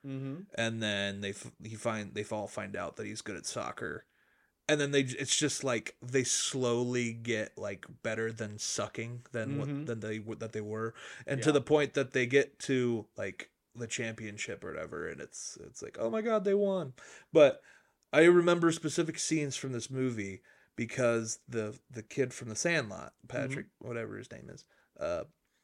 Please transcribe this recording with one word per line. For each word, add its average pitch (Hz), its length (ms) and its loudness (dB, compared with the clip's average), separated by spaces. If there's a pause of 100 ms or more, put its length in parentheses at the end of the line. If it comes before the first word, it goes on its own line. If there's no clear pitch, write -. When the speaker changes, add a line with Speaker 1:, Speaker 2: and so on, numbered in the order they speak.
Speaker 1:
Mm-hmm. 135 360 -8 (140)
Speaker 2:
And 113 260 0
then 101 400 -2
they 101 100 -4
f-, 117 200 -12 (120)
he 113 120 -10
find, 107 400 -6
they 107 160 -4
all 107 160 -4
find 101 280 -8
out 90 200 -6
that 110 100 -8
he's 107 160 -10
good 101 140 -8
at 78 100 -12
soccer, - 600 -6 (640)
and 151 140 4
then 143 100 0
they 143 120 6
j-, 127 160 -4
it's 139 160 0
just, - 280 0
like, 120 380 -2
they 127 220 2
slowly 123 920 0
get, 113 420 -4
like, 101 300 -8 (160)
better 113 300 -2
than 110 260 -8
sucking 117 640 -6 (100)
than 123 280 -2
what 143 80 -2
Speaker 1:
Mm-hmm. 143 180 -4
Speaker 2:
than 113 140 -4
they 110 180 -4
w-, 110 220 -8
that 110 140 -8
they 110 80 -4
were, 110 340 -4 (320)
and 139 160 0
to 151 60 6
Speaker 1:
Yeah. 151 40 6
Speaker 2:
the 143 80 6
point 147 320 4
that 135 200 0
they 127 120 4
get 135 360 4
to, 120 440 2 (100)
like, 98 360 -8 (240)
the 120 120 -8
championship 110 760 -8
or 87 100 -8
whatever, 80 340 -6
and 71 140 -8
it's, - 340 -12 (100)
it's - 180 -14
like, - 160 -12
"Oh - 100 0
my 220 120 0
God, 220 220 2
they 196 120 4
won." 190 380 2 (380)
But 151 300 10 (500)
I 151 120 8
remember 175 480 8
specific 160 480 -2
scenes 147 360 0
from 131 160 -6
this 117 200 -6
movie 117 500 -2 (340)
because 117 720 2
the, 110 300 -4 (140)
the 120 100 -10
kid 127 320 -2
from 123 160 -10
The 107 60 -8
Sandlot, 127 580 -2 (140)
Speaker 1:
Mm-hmm. - 0 -
Speaker 2:
Patrick, 120 380 -4 (140)
whatever 113 380 -8
his - 140 -14
name - 180 -16
is, - 140 -18 (360)
uh, 85 240 -2 (400)